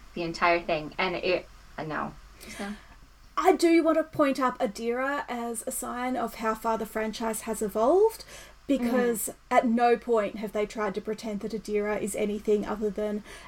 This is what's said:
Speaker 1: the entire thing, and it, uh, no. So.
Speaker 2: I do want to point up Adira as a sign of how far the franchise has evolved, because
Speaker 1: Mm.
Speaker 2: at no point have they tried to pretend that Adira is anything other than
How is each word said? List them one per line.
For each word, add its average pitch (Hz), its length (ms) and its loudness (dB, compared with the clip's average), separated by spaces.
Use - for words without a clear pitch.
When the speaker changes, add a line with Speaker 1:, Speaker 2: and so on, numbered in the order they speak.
Speaker 1:
the 175 80 -4
entire 170 380 2
thing, 156 360 -4
and 185 200 0
it, - 300 0
uh, 147 60 -8
no. 151 320 -6
So. 202 80 -8
Speaker 2:
I 349 120 6
do 330 320 6
want 320 140 4
to 311 40 2
point 277 380 0
up 254 180 0
Adira 247 680 -2
as 233 360 -6
a 254 60 -6
sign 247 460 -4
of 233 200 -4
how 220 200 -2
far 226 200 -2
the 214 100 -4
franchise 220 560 -4
has 226 200 -4
evolved, 330 600 4
because 240 600 2
Speaker 1:
Mm. - 60 -8
Speaker 2:
at 254 100 6
no 240 300 4
point 220 420 0
have 208 140 -6
they 208 140 0
tried 208 300 -4
to 208 40 -4
pretend 214 400 -6
that 214 120 -6
Adira 208 500 -2
is 208 140 -4
anything 208 500 0
other 208 240 -2
than 208 320 -4